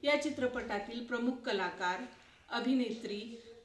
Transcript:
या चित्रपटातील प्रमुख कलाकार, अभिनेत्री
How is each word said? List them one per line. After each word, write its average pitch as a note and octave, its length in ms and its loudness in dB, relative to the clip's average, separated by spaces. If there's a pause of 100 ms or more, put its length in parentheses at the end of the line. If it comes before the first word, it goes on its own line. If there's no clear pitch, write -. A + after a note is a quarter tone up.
या C#4+ 180 6
चित्रपटातील A#3+ 840 -2
प्रमुख B3 300 0
कलाकार, F#3 680 0 (480)
अभिनेत्री A#3 920 0 (240)